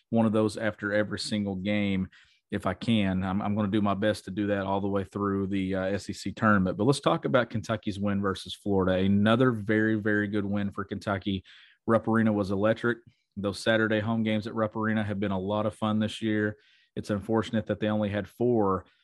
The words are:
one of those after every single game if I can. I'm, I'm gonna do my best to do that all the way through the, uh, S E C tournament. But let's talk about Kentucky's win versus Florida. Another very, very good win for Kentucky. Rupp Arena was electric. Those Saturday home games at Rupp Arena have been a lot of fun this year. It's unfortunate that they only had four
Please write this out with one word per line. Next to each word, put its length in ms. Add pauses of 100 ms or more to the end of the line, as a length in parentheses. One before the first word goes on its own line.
one 160
of 80
those 240
after 340
every 280
single 360
game 540 (420)
if 140
I 80
can. 500
I'm, 200
I'm 120
gonna 120
do 120
my 140
best 320
to 60
do 160
that 180
all 160
the 60
way 160
through 420
the, 300
uh, 80
S 260
E 40
C 180
tournament. 460
But 80
let's 140
talk 260
about 260
Kentucky's 480
win 240
versus 320
Florida. 380
Another 580
very, 460
very 300
good 180
win 260
for 120
Kentucky. 600 (420)
Rupp 220
Arena 260
was 160
electric. 480 (400)
Those 220
Saturday 400
home 240
games 240
at 80
Rupp 200
Arena 280
have 160
been 100
a 100
lot 280
of 80
fun 240
this 240
year. 340 (380)
It's 160
unfortunate 560
that 120
they 100
only 200
had 180
four 560 (200)